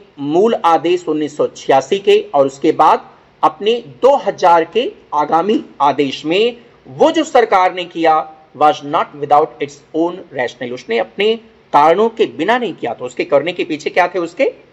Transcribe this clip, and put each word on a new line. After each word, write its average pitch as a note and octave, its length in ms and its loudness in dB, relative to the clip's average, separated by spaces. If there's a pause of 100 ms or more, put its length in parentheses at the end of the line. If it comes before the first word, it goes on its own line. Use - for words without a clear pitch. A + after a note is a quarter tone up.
(200)
मूल F3 360 0 (100)
आदेश E3+ 420 0
उन्नीस D3+ 300 -4
सौ B2+ 100 0
छियासी C#3 520 -2
के G3+ 200 2 (140)
और C#3+ 120 4
उसके - 260 -2
बाद E3 380 2 (340)
अपने G#3+ 400 -2 (180)
दो C4+ 140 6
हज़ार F3+ 480 2 (100)
के C#4 180 -2 (220)
आगामी D#3+ 500 -2 (180)
आदेश C#3 440 -2
में, G#3+ 320 -2 (300)
वो F3 240 2
जो D#4 120 0
सरकार G3+ 500 2
ने F3+ 120 -8
किया D#3+ 460 0 (260)
was D3 280 2
not D#3+ 360 -4
without D3 420 0
its C#3 100 -10 (220)
own E3+ 220 -2 (160)
rationale, B2 400 -6
उसने A3+ 240 -6
अपने A3 380 -2 (380)
कारणों E3+ 360 4
के A3 160 -2 (120)
बिना G3 200 0
नहीं G#3+ 160 -6
किया, A#2+ 200 -8
तो B2+ 120 -14
उसके B2 200 -6
करने D3 280 0
के F#3 100 -6
पीछे D3+ 260 -8
क्या F3 180 0
थे, F3+ 120 -6
उसके E3 260 -4 (280)